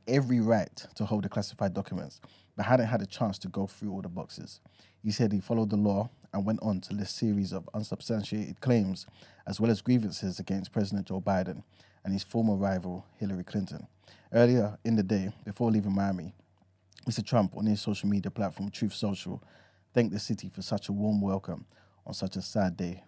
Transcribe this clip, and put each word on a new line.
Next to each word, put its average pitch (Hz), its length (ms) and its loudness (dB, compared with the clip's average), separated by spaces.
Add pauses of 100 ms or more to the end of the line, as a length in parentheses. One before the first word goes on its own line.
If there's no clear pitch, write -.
every 127 320 4
right 110 560 2
to 104 100 -2
hold 104 180 0
the 196 60 -4
classified 190 440 -2
documents, 90 480 -8 (340)
but 101 120 -4
hadn't 123 200 6
had 113 140 0
a 98 40 -4
chance 101 340 -2
to - 80 -10
go 98 180 -2
through 104 260 -8
all 95 100 -6
the 92 80 -10
boxes. - 520 -12 (400)
He 107 100 0
said 104 200 4
he 104 80 2
followed 110 300 0
the 107 80 2
law 104 320 2 (240)
and 98 120 -2
went 110 160 0
on 98 200 0
to - 120 -8
list 101 240 -4
series 101 360 0
of 92 200 -8
unsubstantiated 107 840 -4
claims, 104 480 2 (400)
as 98 120 -4
well 113 120 4
as 104 100 2
grievances 104 580 0
against 95 320 -4
President 101 360 0
Joe 92 140 -4
Biden 92 420 0 (400)
and 98 100 -2
his 98 100 -2
former 113 320 2
rival, 95 500 -2 (120)
Hillary 95 280 -4
Clinton. 92 420 -6 (440)
Earlier 120 520 6
in 113 120 4
the 104 80 6
day, 98 280 2 (120)
before 113 280 0
leaving 101 240 2
Miami, 98 380 0 (720)
Mister 113 180 -2
Trump, 104 340 2
on 104 80 0
his 107 160 2
social 101 280 -2
media 98 200 2
platform, 101 400 -4
Truth 101 240 -4
Social, 101 480 -4 (520)
thanked 117 200 4
the 107 60 -4
city 98 300 -6
for 95 120 -10
such - 280 -4
a - 20 -6
warm 104 300 2
welcome 95 440 -2 (400)
on - 80 -10
such - 220 -6
a 95 60 -4
sad 92 360 0
day 90 300 -6